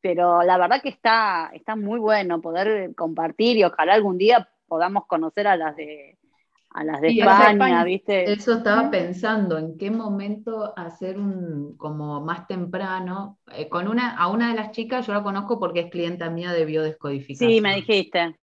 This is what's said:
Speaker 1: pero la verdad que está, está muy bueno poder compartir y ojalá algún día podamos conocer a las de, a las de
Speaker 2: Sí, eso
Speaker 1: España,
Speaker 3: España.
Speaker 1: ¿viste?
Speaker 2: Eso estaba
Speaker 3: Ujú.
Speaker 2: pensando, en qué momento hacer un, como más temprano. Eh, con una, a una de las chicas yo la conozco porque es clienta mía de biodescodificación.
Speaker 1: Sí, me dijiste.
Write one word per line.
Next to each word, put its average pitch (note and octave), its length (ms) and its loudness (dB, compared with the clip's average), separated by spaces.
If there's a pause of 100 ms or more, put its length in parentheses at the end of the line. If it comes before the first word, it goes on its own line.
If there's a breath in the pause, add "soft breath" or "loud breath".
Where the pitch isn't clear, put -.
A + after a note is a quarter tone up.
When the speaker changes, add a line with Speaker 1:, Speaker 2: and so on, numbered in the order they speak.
Speaker 1:
pero F3 420 4
la F3+ 140 4
verdad G3+ 240 2
que C#4 80 -6
está, G#3 640 0
está A3 220 -10
muy G#3+ 240 -4
bueno G3+ 400 0
poder F#3 560 -2
compartir E3 640 0
y G#3 60 6
ojalá F3 300 4
algún G3+ 240 4
día G#3+ 300 4 (200)
podamos F3+ 400 -2
conocer E3 400 -2
a F#3+ 100 4
las D#3 180 -6
de, D3+ 440 -16 (500)
a - 140 -10
las D#3 180 -4
de D#3+ 80 4
Speaker 2:
Sí, A#3 120 4
eso G3 100 8
Speaker 1:
España, G#3 220 10
Speaker 3:
España. F3 320 4
Speaker 1:
¿viste? F#3+ 460 0
Speaker 2:
Eso G#3 220 0
estaba A3+ 300 2
Speaker 3:
Ujú. - 80 0
Speaker 2:
pensando, F3+ 680 -2
en D#3+ 220 -8
qué G3 100 -6
momento G#3+ 880 -6
hacer F#3 400 -10
un, F3 600 -6
como D3+ 440 -8
más E3+ 260 -8
temprano. F#3 920 -8 (120)
Eh, D3+ 160 -10
con F3 200 -6
una, A#3 280 -2
a F3 120 0
una A#3 220 0
de A3+ 60 -2
las G#3+ 180 -6
chicas A#3+ 340 -6
yo G#3 60 -4
la G3+ 100 -2
conozco G3+ 360 -4
porque E3+ 200 -4
es E3+ 100 -6
clienta E3+ 400 -6
mía E3+ 240 -6
de E3 120 2
biodescodificación. D#3 840 -2
Speaker 1:
Sí, A3+ 120 6
me G3+ 140 0
dijiste. F3+ 600 0 (120)